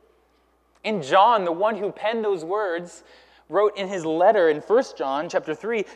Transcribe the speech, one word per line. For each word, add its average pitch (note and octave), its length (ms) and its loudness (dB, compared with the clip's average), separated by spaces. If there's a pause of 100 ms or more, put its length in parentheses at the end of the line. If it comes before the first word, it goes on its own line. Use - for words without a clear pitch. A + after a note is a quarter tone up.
(840)
And G3+ 180 -4
John, F#3+ 420 4
the E3+ 80 -2
one G#3 240 0
who F#3+ 160 -6
penned A3 320 -4
those F#3+ 200 -2
words, F3 600 -6 (440)
wrote G3+ 280 0
in G3 100 -6
his F#3 180 -6
letter E3+ 440 4
in D3+ 120 0
First - 380 0
John D3 300 -4
chapter D#3+ 260 -4
three, G#3+ 400 -6